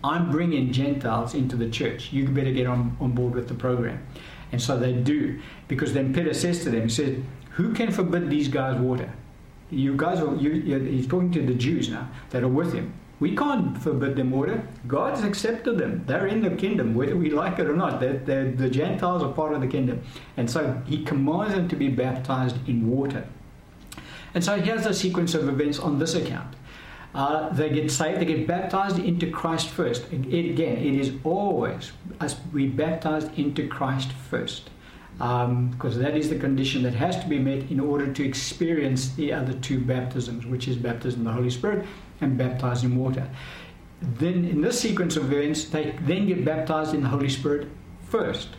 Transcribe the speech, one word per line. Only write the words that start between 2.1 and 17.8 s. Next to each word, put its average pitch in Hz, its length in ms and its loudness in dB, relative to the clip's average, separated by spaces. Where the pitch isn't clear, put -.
You 139 160 2
better 131 240 2
get 127 160 2
on, 123 320 0
on 127 120 0
board 120 220 2
with 120 140 -2
the 131 60 -6
program." 123 460 0
And 123 100 -2
so 135 160 0
they 127 140 2
do, 127 480 2
because 139 240 0
then 135 200 2
Peter 170 200 2
says 175 320 0
to 135 40 0
them, 113 140 2
he 113 60 4
says, 131 280 2
"Who 202 220 2
can 226 180 2
forbid 170 380 2
these 143 200 2
guys 131 280 2
water?" 127 360 0
You 135 240 2
guys 160 240 2
are, 151 160 0
you, 147 160 2
you, 139 280 2
he's 127 280 0
talking 180 240 2
to 151 140 2
the 123 80 2
Jews 123 360 2
now 127 200 -6
that 123 120 0
are 131 60 4
with 156 240 2
him. - 180 -4
"We 202 160 2
can't 247 420 2
forbid 131 380 0
them 127 160 2
water. 151 340 0
God's 269 340 0
accepted 226 560 0
them. 104 300 0
They're 190 200 2
in 220 140 2
the 185 100 2
kingdom, 117 440 2
whether 143 200 2
we 165 140 4
like 156 300 2
it 165 80 2
or 147 80 2
not. 147 240 2